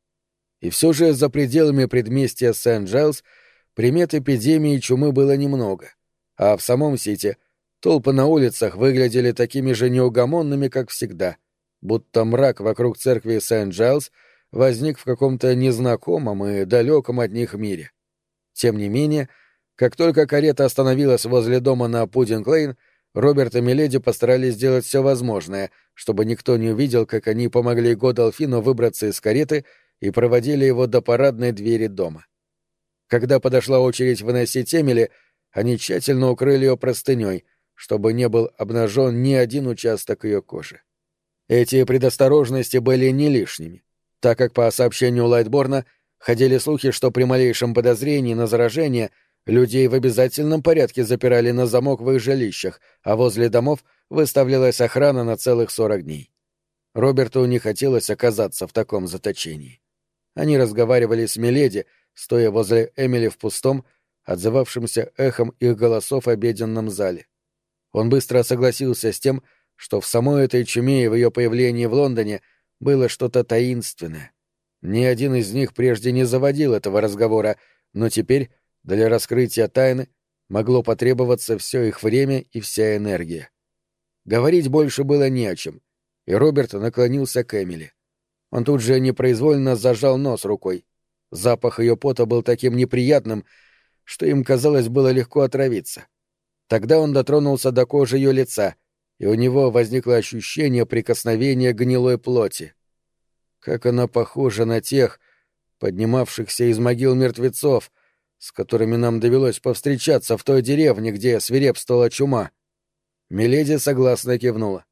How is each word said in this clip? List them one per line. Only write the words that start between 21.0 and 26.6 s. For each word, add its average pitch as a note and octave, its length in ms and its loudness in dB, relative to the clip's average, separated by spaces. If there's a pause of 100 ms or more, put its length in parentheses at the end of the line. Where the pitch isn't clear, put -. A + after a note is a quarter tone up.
возле B2 340 2
дома B2 280 0
на A#2 180 -2
Пудинг-Лейн, B2 680 0 (380)
Роберт C3+ 420 2
и B2 60 2
Миледи C3 380 2
постарались B2 540 0
сделать B2+ 320 0
все C3+ 160 0
возможное, G#2 720 -2 (220)
чтобы G#2+ 320 -2
никто A#2 320 0
не A2+ 120 -2